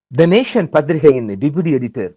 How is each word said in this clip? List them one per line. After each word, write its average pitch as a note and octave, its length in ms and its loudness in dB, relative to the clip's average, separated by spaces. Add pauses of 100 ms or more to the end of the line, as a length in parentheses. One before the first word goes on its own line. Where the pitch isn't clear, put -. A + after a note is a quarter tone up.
(160)
த D#3+ 100 4
நேஷன் G#3 440 0
பத்திரிகையின் D3 560 2
டெபுடி C#3+ 480 -4
எடிட்டர் A#2 420 -6